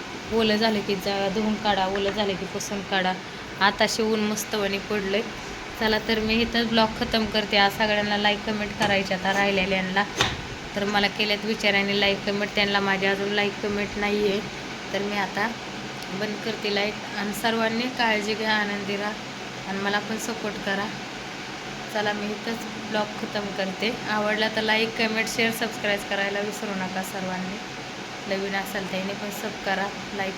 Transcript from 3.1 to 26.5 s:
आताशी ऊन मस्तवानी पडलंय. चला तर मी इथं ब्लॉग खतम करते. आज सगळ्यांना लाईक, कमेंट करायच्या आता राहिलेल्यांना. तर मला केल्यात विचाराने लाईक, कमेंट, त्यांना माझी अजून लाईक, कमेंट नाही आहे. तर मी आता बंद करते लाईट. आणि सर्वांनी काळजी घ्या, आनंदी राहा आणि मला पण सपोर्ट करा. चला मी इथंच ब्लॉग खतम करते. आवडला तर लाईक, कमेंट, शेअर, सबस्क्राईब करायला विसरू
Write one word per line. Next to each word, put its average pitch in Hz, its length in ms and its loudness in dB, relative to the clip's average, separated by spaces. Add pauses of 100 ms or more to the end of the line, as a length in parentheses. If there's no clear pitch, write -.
आताशी 208 420 4
ऊन 220 160 2
मस्तवानी 208 580 0
पडलंय. 196 440 0 (580)
चला 214 200 4
तर 220 200 2
मी 220 140 2
इथं 233 340 4
ब्लॉग 220 200 6 (120)
खतम 226 260 2
करते. 208 320 2
आज 196 140 8
सगळ्यांना 208 460 2
लाईक, 208 280 2
कमेंट 208 340 -2
करायच्या 196 380 4
आता 190 160 2
राहिलेल्यांना. 196 680 2 (720)
तर 202 80 0
मला 202 240 4
केल्यात 208 380 0
विचाराने 202 540 4
लाईक, 196 260 4
कमेंट, 208 300 0
त्यांना 202 240 4
माझी 196 260 2
अजून 196 240 2
लाईक, 202 240 2 (100)
कमेंट 202 340 -2
नाही 208 300 2
आहे. 202 120 2 (540)
तर 196 60 0
मी 208 180 -2
आता 196 300 0 (640)
बंद 208 220 -2 (100)
करते 208 300 -2
लाईट. 208 180 2 (240)
आणि 202 160 -2
सर्वांनी 226 500 2 (140)
काळजी 220 360 2
घ्या, 220 200 2
आनंदी 202 440 0
राहा 208 160 -2 (560)
आणि 190 100 -2
मला 202 200 2
पण 208 180 -4
सपोर्ट 214 380 -4 (100)
करा. 196 200 0 (1080)
चला 208 200 2
मी 208 120 -2
इथंच 214 320 -4 (320)
ब्लॉग 214 160 0 (160)
खतम 208 240 -4 (120)
करते. 196 400 -2 (120)
आवडला 214 460 2
तर 220 60 2
लाईक, 220 360 2
कमेंट, 220 320 2
शेअर, 226 220 2
सबस्क्राईब 208 480 0 (100)
करायला 196 300 0
विसरू 208 360 -4